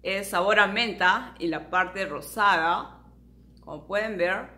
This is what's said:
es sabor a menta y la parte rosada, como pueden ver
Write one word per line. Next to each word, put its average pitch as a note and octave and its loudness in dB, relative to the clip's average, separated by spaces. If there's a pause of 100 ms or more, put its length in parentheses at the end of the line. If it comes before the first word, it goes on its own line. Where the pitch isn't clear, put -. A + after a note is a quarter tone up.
es G3 -6
sabor G3+ 2
a G3+ 6
menta G#3 0
y E3 -4
la D#3 -6
parte F#3 -2
rosada, E3+ 0 (580)
como D#3 -16
pueden G#3 -2
ver F#3 -2